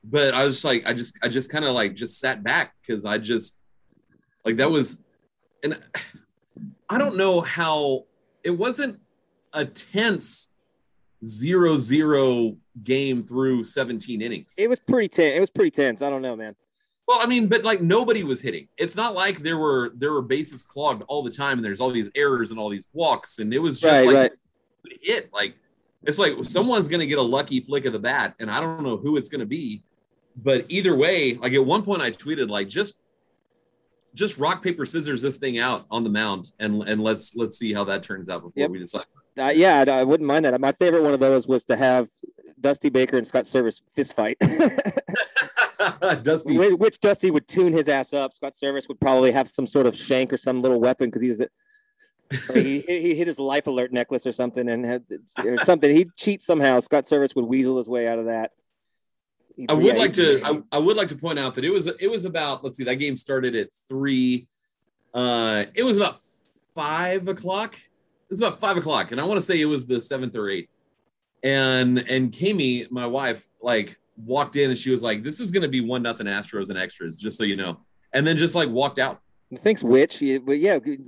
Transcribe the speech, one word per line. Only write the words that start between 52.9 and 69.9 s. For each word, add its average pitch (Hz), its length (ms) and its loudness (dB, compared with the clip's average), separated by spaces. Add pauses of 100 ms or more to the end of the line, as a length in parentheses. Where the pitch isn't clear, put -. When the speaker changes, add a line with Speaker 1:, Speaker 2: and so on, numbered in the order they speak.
Speaker 2:
hit 165 120 0
his 151 120 -6
life 139 280 -2
alert 127 260 -2
necklace 123 340 -2
or 123 60 -2
something 123 360 -2
and 117 160 -2
had, 123 200 -4 (400)
or 120 140 0
something. 147 360 6
He'd 175 220 4
cheat 202 260 -4
somehow. 139 380 4
Scott 139 260 0
Service 143 280 2
would 123 100 0
weasel 131 320 0
his 117 120 -4
way 117 200 -2
out 117 100 -2
of 113 80 -4
that. 113 260 -4 (1040)
He'd 131 140 -6
Speaker 1:
I 156 40 4
would 160 100 2
Speaker 2:
yeah, 240 80 8
Speaker 1:
like 220 240 2
Speaker 2:
he'd 151 240 4
Speaker 1:
to, - 20 -10 (300)
I, 143 40 -2
I - 20 2
would 185 180 2
like 196 120 -2
to 143 80 -12
point 156 220 -6
out 131 180 -4
that 127 80 -4
it 165 60 0
was, 185 160 0
it 185 240 -2
was 208 140 -4
about, 151 400 -4
let's 127 140 -10
see, 131 60 -6
that 127 120 -2
game 139 200 -4
started 127 380 -4
at 107 140 -2 (200)
three. 127 580 0 (680)
Uh, 117 600 0
it 233 100 0
was 226 140 2
about 196 180 0 (580)
five 180 540 -4
o'clock. 185 460 -6
It - 560 -20
was 196 100 -6
about 196 180 -2
five 196 200 -2
o'clock, 143 340 -2
and 120 80 -4
I 151 40 -4
wanna 190 180 0
say 170 180 0
it 151 60 2
was 139 200 -2
the 123 140 0